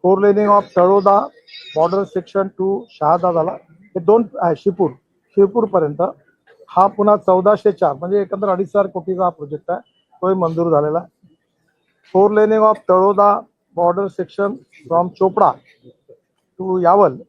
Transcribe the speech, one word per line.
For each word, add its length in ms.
Four 240
laning 280
of 80
तळोदा 500
border 220
section 480
to 200
शहादा 420
झाला, 200
हे 300
दोन 220
आहे, 140
शिपूर, 340
शिरपूरपर्यंत 720
हा 180
पुन्हा 300
चौदाशे 560
चार, 200
म्हणजे 280
एकंदर 280
अडीच 200
हजार 180
कोटीचा 360
हा 60
प्रोजेक्ट 420
आहे, 100
तोही 120
मंजूर 360
झालेला 280
आहे. 300
Four 220
laning 300
of 60
तळोदा 520
border 260
section 460
from 180
चोपडा 440
to 220
यावल 340